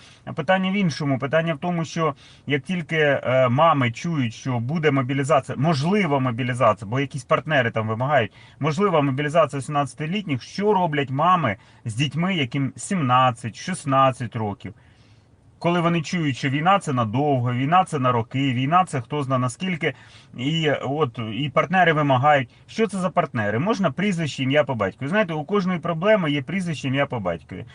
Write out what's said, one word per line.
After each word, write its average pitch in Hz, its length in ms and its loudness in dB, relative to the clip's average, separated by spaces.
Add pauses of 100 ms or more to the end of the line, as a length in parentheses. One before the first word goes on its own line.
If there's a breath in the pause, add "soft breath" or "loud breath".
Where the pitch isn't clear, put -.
(340 loud breath)
Питання 190 360 0
в 190 40 -2
іншому. 156 440 0
Питання 160 360 0
в 135 40 -10
тому, 175 260 -2
що 156 300 -2 (320 loud breath)
як 139 160 0
тільки, 170 340 -4
е, 131 520 4
мами 139 420 4
чують, 135 440 -2
що 127 240 -4
буде 151 320 0
мобілізація, 135 680 0
можлива 156 600 2
мобілізація, 120 720 0
бо 127 100 -2
якісь 139 240 -6
партнери 143 460 0
там 110 180 -2
вимагають, 123 440 0 (280 loud breath)
можлива 156 400 2
мобілізація 143 580 2
вісімнадцятилітніх, 147 840 -4
що 208 320 0
роблять 147 360 0
мами 147 460 2 (280 soft breath)
з 110 100 -8
дітьми, 156 400 -2
яким 139 420 -2
сімнадцять, 127 800 0
шістнадцять 135 800 0
років? 101 380 -8 (840 soft breath)
Коли 175 200 2
вони 170 220 0
чують, 151 340 -2
що 143 120 -4
війна — 160 300 2
це 151 140 -6
надовго, 123 600 0
війна — 156 340 2
це 156 120 -4
на 127 140 2
роки, 127 400 -2
війна — 147 360 2
це 131 120 -6
хто 147 220 -4
зна 131 160 -2
наскільки, 156 560 -4 (420 loud breath)
і 147 340 -2
от, 135 480 -2 (140)
і 135 160 -4
партнери 165 440 2
вимагають. 139 580 4 (160 soft breath)
Що 220 200 -2
це 196 120 -6
за 180 120 -2
партнери? 113 480 0
Можна 190 320 0
прізвище, 170 520 -2
ім'я, 139 220 4
по 135 100 -4
батькові? 104 340 -4
Знаєте, 180 260 0
у 151 100 -6
кожної 185 340 0
проблеми 170 520 2
є 143 120 -2
прізвище, 165 460 -6
ім'я, 139 180 0
по 123 140 -6
батькові. 90 440 -6 (100 loud breath)